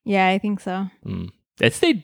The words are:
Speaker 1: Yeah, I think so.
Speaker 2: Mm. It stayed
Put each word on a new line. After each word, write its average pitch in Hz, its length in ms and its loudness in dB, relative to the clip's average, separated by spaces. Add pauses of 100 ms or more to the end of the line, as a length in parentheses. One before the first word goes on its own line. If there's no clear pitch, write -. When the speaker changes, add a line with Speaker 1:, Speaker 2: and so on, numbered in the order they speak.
Speaker 1:
Yeah, 190 240 2
I 190 100 2
think 202 220 -2
so. 190 260 -6 (180)
Speaker 2:
Mm. 90 260 -8 (300)
It 117 140 2
stayed 311 300 2